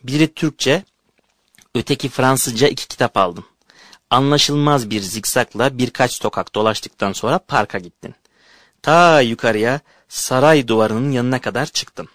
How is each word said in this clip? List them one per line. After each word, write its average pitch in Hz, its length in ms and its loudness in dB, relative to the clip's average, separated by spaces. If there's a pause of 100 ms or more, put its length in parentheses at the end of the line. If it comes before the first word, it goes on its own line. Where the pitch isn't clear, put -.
Biri 147 300 0
Türkçe, 156 500 -2 (920)
öteki 135 340 -4
Fransızca 131 580 0
iki - 200 -4
kitap - 300 -2
aldın. 90 280 -2 (640)
Anlaşılmaz 143 800 2
bir 107 120 -4
zikzakla 110 760 -2
birkaç 123 440 -2
sokak - 340 -6
dolaştıktan 104 580 -2
sonra 139 260 -2
parka 110 400 -4
gittin. - 360 -18 (680)
Ta 165 400 6
yukarıya 117 580 0 (300)
saray 135 580 2
duvarının 110 440 0
yanına 127 300 -2
kadar 117 240 -4
çıktın. - 500 -10